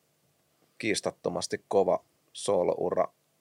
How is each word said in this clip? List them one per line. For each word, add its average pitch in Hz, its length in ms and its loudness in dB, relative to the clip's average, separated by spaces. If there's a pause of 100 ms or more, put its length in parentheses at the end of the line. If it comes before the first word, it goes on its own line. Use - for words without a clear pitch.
(800)
kiistattomasti 90 880 -4
kova 90 360 2 (280)
soloura - 760 0 (320)